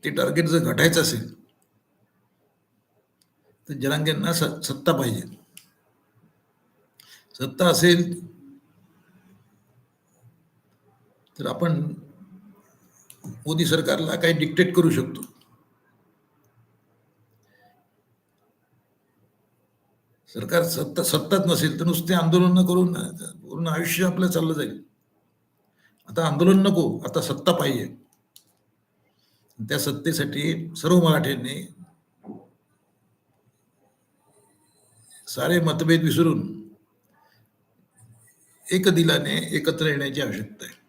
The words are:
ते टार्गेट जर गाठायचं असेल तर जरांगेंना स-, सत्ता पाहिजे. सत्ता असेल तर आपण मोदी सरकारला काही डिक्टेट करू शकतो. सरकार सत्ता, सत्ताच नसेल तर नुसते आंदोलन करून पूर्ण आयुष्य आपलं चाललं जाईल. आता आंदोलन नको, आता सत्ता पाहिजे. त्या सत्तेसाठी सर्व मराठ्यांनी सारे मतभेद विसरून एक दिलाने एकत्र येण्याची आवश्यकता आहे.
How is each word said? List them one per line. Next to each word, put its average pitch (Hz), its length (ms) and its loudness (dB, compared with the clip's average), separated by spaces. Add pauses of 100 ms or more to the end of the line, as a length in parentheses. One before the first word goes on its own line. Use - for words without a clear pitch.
ते 78 60 -4
टार्गेट 71 360 -2
जर 165 120 0
गाठायचं - 440 2
असेल - 360 -4 (2250)
तर 147 60 -10
जरांगेंना 151 580 -2
स-, 156 120 0
सत्ता - 480 -2
पाहिजे. 117 280 -2 (2250)
सत्ता 135 340 0
असेल 170 600 4 (3000)
तर - 80 -10
आपण 151 480 -2 (1300)
मोदी 156 420 -4
सरकारला 156 540 -2
काही 165 140 2
डिक्टेट 175 420 0
करू 165 140 4
शकतो. - 320 -4 (4000)
सरकार 170 280 0
सत्ता, 165 400 -4
सत्ताच 160 440 0
नसेल 151 340 0
तर - 40 -4
नुसते 170 300 0
आंदोलन 180 520 4
करून 180 280 2 (540)
पूर्ण 160 200 -6
आयुष्य 170 360 -2
आपलं 180 220 0
चाललं 160 260 0
जाईल. 139 300 -6 (1300)
आता 160 180 -2
आंदोलन 175 320 6
नको, 190 400 2
आता - 220 -6
सत्ता 139 320 -2
पाहिजे. 120 440 -4 (1600)
त्या 117 200 -6
सत्तेसाठी 147 1000 -4
सर्व 170 320 4
मराठ्यांनी 139 680 -2 (3500)
सारे 160 320 2
मतभेद 160 420 4
विसरून 160 680 0 (2000)
एक 185 180 2
दिलाने 160 680 2
एकत्र 156 300 -2
येण्याची 139 340 -4
आवश्यकता 110 440 -8
आहे. - 100 -20 (140)